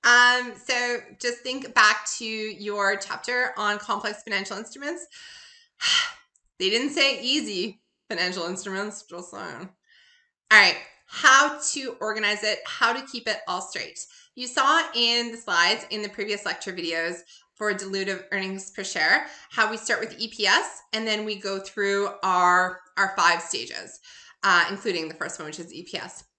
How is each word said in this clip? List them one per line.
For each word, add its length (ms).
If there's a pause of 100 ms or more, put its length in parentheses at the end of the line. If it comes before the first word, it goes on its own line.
Um, 500 (100)
so 360 (200)
just 200
think 340
back 340 (100)
to 80
your 720
chapter 640
on 220
complex 440
financial 340
instruments. 480 (760)
<sighs> 320 (460)
They 120
didn't 180
say 320
easy 640 (260)
financial 360
instruments, 580
just 260
saying. 400 (840)
All 80
right, 160 (300)
how 540 (140)
to 280
organize 420
it, 220
how 280
to 120
keep 220
it 200
all 140
straight. 380 (340)
You 140
saw 340 (140)
in 360
the 60
slides 520
in 120
the 80
previous 360
lecture 280
videos 460 (380)
for 160
dilutive 580
earnings 400
per 120
share, 440 (220)
how 200
we 80
start 220
with 200
E 80
P 180
S, 360 (120)
and 140
then 180
we 100
go 240
through 500 (140)
our, 560 (180)
our 200
five 240
stages, 580 (440)
uh, 260
including 380
the 80
first 240
one, 80
which 120
is 140
E 100
P 140
S. 260 (160)